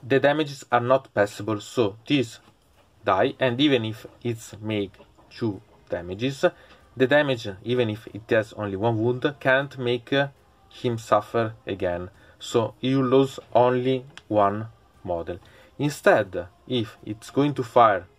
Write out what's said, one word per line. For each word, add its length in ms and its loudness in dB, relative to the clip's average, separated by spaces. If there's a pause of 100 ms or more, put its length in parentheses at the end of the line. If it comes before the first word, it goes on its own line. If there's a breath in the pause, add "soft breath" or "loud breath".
The 120 2
damages 520 0
are 100 2
not 320 0
passable, 480 -2
so 340 -2 (100)
this 340 -2 (640)
die, 360 2
and 200 0
even 260 2
if 200 -10 (160)
it's 380 -8
make 340 -6 (360)
two 320 -6 (280)
damages, 560 -6 (500 soft breath)
the 120 2
damage, 420 2 (140)
even 260 0
if 240 -8
it 160 -14
has 240 0
only 220 -6
one 260 0
wound, 380 -2
can't 400 0
make, 340 -4
uh, 140 2 (420)
him 280 -4
suffer 580 0 (100)
again. 440 -6 (280 soft breath)
So 440 -2
you 200 0
lose 380 2 (140)
only 520 2 (220)
one 400 0 (360)
model. 360 -6 (400 soft breath)
Instead, 720 0 (180)
if 380 -4
it's 260 -12
going 220 2
to 100 -4
fire 420 4 (140)